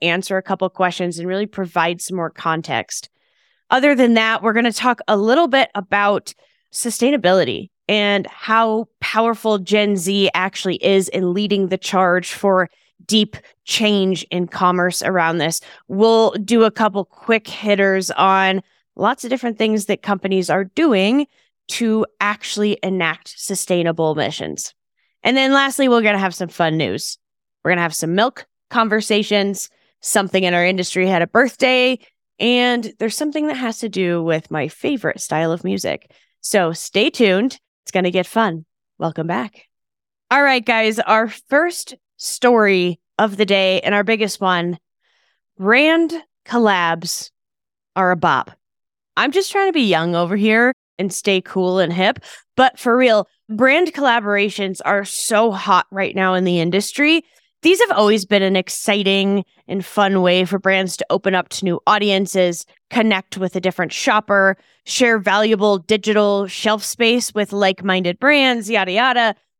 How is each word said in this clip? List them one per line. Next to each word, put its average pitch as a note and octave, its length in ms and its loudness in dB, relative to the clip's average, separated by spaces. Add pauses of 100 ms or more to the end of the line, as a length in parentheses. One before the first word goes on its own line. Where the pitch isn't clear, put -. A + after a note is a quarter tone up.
answer F3+ 340 -2
a F#3+ 60 -4
couple F#3+ 260 -4
questions F3 480 -4
and E3+ 100 -8
really G3 200 -4
provide F3 520 -4
some - 160 -10
more E3+ 140 -6
context. - 800 -6 (640)
Other C4+ 240 4
than A#3+ 180 4
that, A3 300 0
we're A3 100 0
gonna A#3 180 0
talk A#3+ 360 -2
a G#3+ 100 2
little A#3+ 300 2
bit C4 260 0
about G3+ 600 -2 (360)
sustainability F#3+ 1000 0 (160)
and G3+ 400 0
how A3 640 -2 (100)
powerful A3 580 0
Gen G3+ 400 0
Z F#3+ 380 0
actually F#3 400 -4 (100)
is G3 240 2
in F3+ 240 -2
leading G3 360 -2
the F#3 100 -4
charge F3+ 520 0
for F#3 380 0 (380)
deep G#3+ 280 0 (280)
change G3 680 0
in F3+ 180 -4
commerce F3+ 540 0
around E3+ 380 0
this. D#3+ 220 -2 (260)
We'll A3+ 460 2
do A3 300 2
a A3 60 4
couple G3+ 360 -2
quick - 420 -4
hitters F#3+ 640 0
on F#3+ 500 2 (340)
lots A#3+ 280 -2
of A#3+ 80 -10
different B3 260 -4
things A3 300 0
that - 160 -4
companies F#3+ 480 -2
are F#3 140 0
doing B3 600 0 (440)
to A3 360 0 (140)
actually G#3 640 -2
enact F3 520 -4
sustainable E3+ 760 -2
missions. G2+ 640 -6 (480)
And B3 120 0
then C4+ 180 2
lastly, C4+ 360 2
we're A#3 140 4
gonna G#3 160 2
have F#3+ 160 -2
some F3+ 120 -6
fun D#3+ 300 -2
news. A#2+ 400 -4 (460)
We're D#3 60 -2
gonna F3 120 0
have E3 120 -2
some E3 220 -4
milk A3+ 320 -2 (240)
conversations, G#3 1000 -2 (300)
something F#3+ 440 0
in F3 120 2
our F3 100 2
industry F3+ 400 0
had F#3 160 2
a E3+ 60 0
birthday, B3+ 720 2 (400)
and A#3+ 580 0
there's A3+ 180 -4
something D4+ 300 -4
that D4+ 100 -4
has B3+ 260 -6
to A#3 60 -6
do F3 360 -2
with D#3+ 260 -2
my D3+ 180 -4
favorite - 540 -4
style E3 300 -2
of E3+ 120 -6
music. F3+ 480 -6 (280)
So F3 340 0
stay G#3 380 -2
tuned. G#3+ 480 0 (240)
It's - 80 -16
gonna F3+ 180 0
get F3+ 160 -2
fun. E3 400 -4 (320)
Welcome E3 300 -6
back. G#3 400 -8 (640)
All C#4 100 4
right, C4 240 2
guys, A3 320 0
our A3 300 2
first D4+ 680 -2 (240)
story G3 840 2 (200)
of G#3 180 0
the G#3 80 4
day F#3+ 360 2
and - 120 0
our G3+ 100 2
biggest G#3+ 380 -2
one, F3 380 0 (800)
brand D#4 560 2 (320)
collabs F3 840 0 (640)
are F#3 140 2
a F3+ 60 2
bop. D#3 420 0 (580)
I'm B3 160 0
just F#4 200 -2
trying G4 160 0
to F#4+ 40 2
be D#4 100 0
young E3+ 340 0
over E3+ 200 0
here A3 380 2 (240)
and F#3+ 160 -4
stay F#3+ 280 0
cool F#3 360 -2
and F3 160 0
hip, F#3+ 240 0 (400)
but B3+ 220 4
for A#3+ 180 2
real, A3+ 300 4 (220)
brand C4+ 440 2
collaborations G#3 880 -2
are G3 220 0
so A3 460 0
hot F#3+ 400 2
right G3 240 -4
now F#3+ 180 2
in F#3 100 0
the F3 160 0
industry. A#3 640 0 (400)
These F4+ 180 4
have A4 140 2
always G#3 300 4
been G3+ 160 2
an F#3+ 140 2
exciting G3 880 0 (220)
and F#3 180 -6
fun G3 380 2
way F3+ 220 4
for G3 120 -2
brands F#3+ 400 -2
to - 140 -8
open F#3+ 240 0
up F3+ 140 -2
to - 140 -10
new F3 220 -2
audiences, F#3+ 800 0 (240)
connect G#3+ 480 0
with F#3 180 -6
a F#3 40 -4
different F3 340 -4
shopper, G3+ 640 2 (300)
share A#3 320 2
valuable G3+ 580 2
digital G3+ 720 0
shelf G#3 360 -2
space A#3 520 -2
with G#3 180 -2
like-minded F#3+ 640 0
brands, C4 480 2
yada, G3 240 0
yada. A#3 440 2 (240)